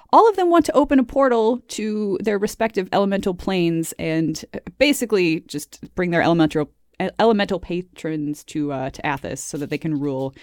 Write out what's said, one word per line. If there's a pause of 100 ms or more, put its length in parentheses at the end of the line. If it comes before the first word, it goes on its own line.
(120)
all
of
them
want
to
open
a
portal
to
their
respective
elemental
planes
and,
uh, (200)
basically
just (120)
bring
their
elemental, (300)
e-, (100)
elemental
patrons
to,
uh,
to
Athos
so
that
they
can
rule